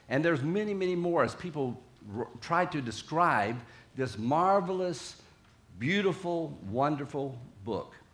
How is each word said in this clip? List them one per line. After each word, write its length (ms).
and 140
there's 180
many, 320
many 220
more 280
as 120
people 460
r-, 120
try 240
to 160
describe 760
this 220
marvelous, 960
beautiful, 760
wonderful 680
book. 300